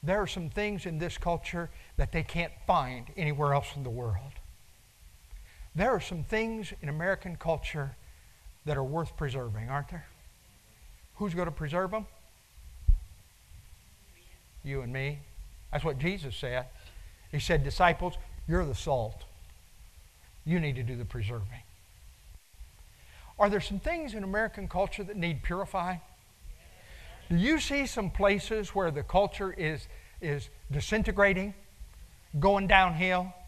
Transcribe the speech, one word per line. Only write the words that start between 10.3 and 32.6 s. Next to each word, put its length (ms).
Who's 180
gonna 180
preserve 400
them? 160
You 180
and 120
me. 260
That's 120
what 160
Jesus 380
said. 300
He 80
said, 260
"Disciples, 480
you're 180
the 100
salt. 500
You 160
need 160
to 60
do 120
the 80
preserving." 600
Are 120
there 100
some 200
things 340
in 100
American 460
culture 340
that 140
need 260
purifying? 560
Do 60
you 240
see 260
some 240
places 640
where 180
the 120
culture 480
is, 380
is 280
disintegrating, 840
going 280